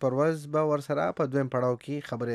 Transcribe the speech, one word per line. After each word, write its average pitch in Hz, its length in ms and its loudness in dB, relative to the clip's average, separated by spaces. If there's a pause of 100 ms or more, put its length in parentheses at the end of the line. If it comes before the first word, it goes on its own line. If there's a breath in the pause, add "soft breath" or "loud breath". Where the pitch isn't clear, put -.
پر 127 140 2
ورځ 151 340 0
به 151 180 2
ورسره 147 460 0
په 135 160 0
دویم 135 240 0
پړاو 123 260 0
کې 143 280 -8
خبرې 120 240 -4